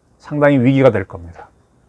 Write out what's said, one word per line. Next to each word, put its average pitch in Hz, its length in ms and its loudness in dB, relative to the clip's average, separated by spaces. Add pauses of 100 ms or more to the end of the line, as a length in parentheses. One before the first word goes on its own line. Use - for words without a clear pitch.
(180)
상당히 147 400 -2
위기가 131 320 2
될 101 140 -6
겁니다. 85 440 -20 (400)